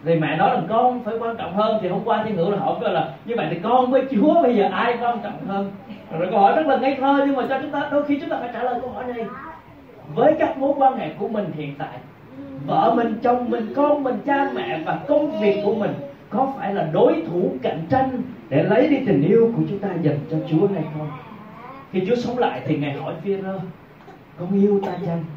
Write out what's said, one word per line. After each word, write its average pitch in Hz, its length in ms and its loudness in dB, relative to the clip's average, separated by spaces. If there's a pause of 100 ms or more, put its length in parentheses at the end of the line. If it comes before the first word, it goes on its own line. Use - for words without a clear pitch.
Thì 165 100 4
mẹ 156 220 0
nói 190 120 4
rằng - 200 0
con 240 340 2
phải 226 160 -4
quan 226 180 -4
trọng 170 160 -6
hơn. 214 280 2
Thì 185 60 -2
hôm 202 180 -2
qua 220 180 0
Thiên 214 120 -4
Hữu 175 160 0
là 202 60 0
hỏi - 240 -2
là: 180 320 -2 (120)
"Như 233 120 -4
vậy 151 120 -2
thì 165 140 -4
con 254 280 4
với 262 200 4
Chúa 311 320 6
bây 240 120 4
giờ 190 160 4
ai 233 300 0
quan 240 220 -2
trọng 202 240 -8
hơn?" 196 240 -4 (480)
Rồi 185 120 0
câu 214 80 2
hỏi - 160 6
rất 311 120 2
là 269 100 4
ngây 262 180 2
thơ, 277 300 4
nhưng 277 100 2
mà 247 140 0
cho 269 120 0
chúng 294 100 -8
ta, 294 200 -4
đôi 285 120 2
khi 285 160 0
chúng 330 100 -8
ta 302 100 -2
phải 240 140 -6
trả 226 100 -4
lời 247 180 -2
câu 247 80 -8
hỏi 247 180 -10
này. 226 180 -6 (880)
Với 302 240 6
các - 180 0
mối 269 200 0
quan 262 200 4
hệ 190 120 -4 (100)
của 208 80 -4
mình 208 180 -2 (120)
hiện 151 200 -8
tại, - 200 -10 (680)
vợ 226 300 2
mình, 226 280 0
chồng 247 260 2
mình, 226 260 -4
con 285 280 2
mình, 247 120 0 (100)
cha 277 300 0
mẹ 359 300 -4
và - 220 -2
công 294 320 2
việc 202 260 2
của 220 100 2
mình 196 160 0 (380)
có 262 280 0
phải 196 160 -4
là 160 200 -2
đối 302 340 4
thủ 175 240 0 (100)
cạnh - 180 -2 (100)
tranh 262 320 0 (280)
để 151 140 2
lấy 247 240 4
đi 277 180 4
tình 151 240 4
yêu 233 260 6
của 160 140 0
chúng 196 100 -4
ta 196 100 -4 (120)
dành 143 160 0 (140)
cho 156 60 -2 (100)
Chúa 170 200 4
hay 170 160 -2 (140)
không? 151 100 -6 (840)
Khi 185 160 0
Chúa 240 80 2
sống - 220 -2
lại 135 280 0
thì 151 120 0
Ngài 143 160 -2
hỏi - 200 -6 (100)
Phi-e-rơ: 190 360 -4 (800)
"Con 180 220 -4
yêu 202 240 4
ta - 60 -4 (140)
chăng?" 170 180 -2 (140)